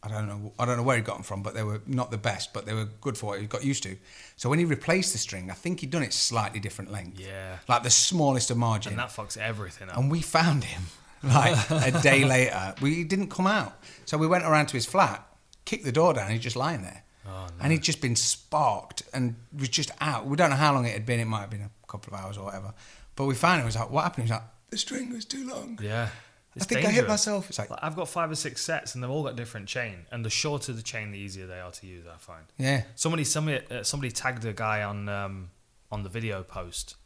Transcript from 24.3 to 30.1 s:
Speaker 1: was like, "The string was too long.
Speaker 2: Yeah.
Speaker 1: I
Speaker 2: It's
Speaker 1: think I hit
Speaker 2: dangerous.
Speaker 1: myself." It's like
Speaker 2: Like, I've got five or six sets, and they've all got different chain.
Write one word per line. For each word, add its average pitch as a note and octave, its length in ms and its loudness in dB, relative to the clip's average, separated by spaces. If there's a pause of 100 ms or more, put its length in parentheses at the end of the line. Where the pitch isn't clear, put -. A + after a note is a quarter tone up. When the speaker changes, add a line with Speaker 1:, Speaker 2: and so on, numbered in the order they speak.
Speaker 1:
was A2+ 80 0
like, A2+ 80 -16 (220)
"The G#3+ 80 -8
string C4+ 340 -4
was A3+ 120 -8
too C4+ 240 -8
long. A#3+ 340 -10
Speaker 2:
Yeah. A2 280 -2
Speaker 1:
I - 460 -20
Speaker 2:
It's F#3 100 -4
Speaker 1:
think F3 140 0
I G#3 100 4
hit G#3+ 120 4
Speaker 2:
dangerous. G#3+ 60 2
Speaker 1:
myself." G#3 400 0
It's - 100 -8
like G#2 120 -6
Speaker 2:
Like, - 120 -10
I've D#3 140 -6
got F3 120 -4
five E3 220 -2
or D#3 40 -2
six C#3 260 -6
sets, - 340 -4
and B2 80 -6
they've B2 80 -4
all D3+ 140 -2
got C3 120 -6
different A2 320 -10
chain. G#2 420 -6